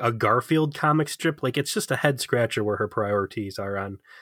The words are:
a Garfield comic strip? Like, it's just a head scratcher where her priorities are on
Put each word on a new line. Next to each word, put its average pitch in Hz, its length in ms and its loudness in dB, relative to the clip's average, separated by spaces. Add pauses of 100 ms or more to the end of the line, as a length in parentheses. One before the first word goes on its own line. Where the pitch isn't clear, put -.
a 117 100 2
Garfield 127 640 2
comic 156 340 2
strip? - 340 -2
Like, 127 140 0
it's 139 160 -2
just - 180 -2
a 131 60 0
head 143 220 2
scratcher 117 440 0
where 104 140 0
her 107 100 0
priorities 101 680 -2
are 101 200 -4
on 98 220 -8 (220)